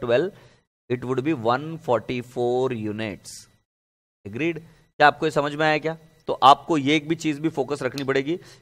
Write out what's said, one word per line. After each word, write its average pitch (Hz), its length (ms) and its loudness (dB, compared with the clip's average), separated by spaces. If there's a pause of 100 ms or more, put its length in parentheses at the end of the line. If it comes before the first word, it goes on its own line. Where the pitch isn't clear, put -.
twelve, 127 260 2 (600)
it 123 140 -2
would 127 220 -2
be 160 80 0 (100)
one 127 220 0 (220)
forty-four 123 840 -2
units। 107 580 -8 (960)
Agreed? 156 320 -6
क्या - 480 0
आपको 147 200 2
ये 156 40 -2
समझ 147 240 -2
में 156 120 -2
आया 151 120 2
क्या? 156 180 -6 (300)
तो - 60 -4
आपको 147 460 6
ये 139 180 2
एक 147 120 -4
भी 165 60 -2
चीज 156 240 -4
भी 156 100 -4
फोकस 143 340 -4
रखनी 135 220 -6
पड़ेगी 135 320 0 (260)